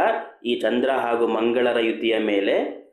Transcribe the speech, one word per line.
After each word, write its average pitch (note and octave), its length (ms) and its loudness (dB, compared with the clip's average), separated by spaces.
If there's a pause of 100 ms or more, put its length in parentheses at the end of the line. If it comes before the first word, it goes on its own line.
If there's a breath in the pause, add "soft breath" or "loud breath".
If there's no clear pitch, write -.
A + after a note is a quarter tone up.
(440)
ಈ A#2+ 160 -2
ಚಂದ್ರ B2 300 0
ಹಾಗೂ A#2 360 0
ಮಂಗಳರ A#2 520 0
ಯುತಿಯ A2+ 400 0
ಮೇಲೆ G#2+ 760 -2